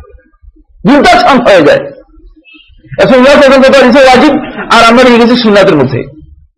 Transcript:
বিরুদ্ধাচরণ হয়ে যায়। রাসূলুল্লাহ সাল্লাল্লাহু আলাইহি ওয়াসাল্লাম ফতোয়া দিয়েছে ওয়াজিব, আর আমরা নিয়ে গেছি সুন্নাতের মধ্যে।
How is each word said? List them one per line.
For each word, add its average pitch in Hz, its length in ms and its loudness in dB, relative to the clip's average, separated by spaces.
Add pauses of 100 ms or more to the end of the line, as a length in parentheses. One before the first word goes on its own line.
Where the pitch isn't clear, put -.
(840)
বিরুদ্ধাচরণ 277 580 0
হয়ে 185 200 0
যায়। 143 160 0
রাসূলুল্লাহ - 1600 -4
সাল্লাল্লাহু - 20 4
আলাইহি 269 40 4
ওয়াসাল্লাম 262 440 2
ফতোয়া - 0 -
দিয়েছে 277 80 2
ওয়াজিব, 262 600 0 (120)
আর 233 220 0
আমরা 254 100 2
নিয়ে 240 160 2
গেছি 233 160 0
সুন্নাতের 202 400 0
মধ্যে। - 420 -6 (420)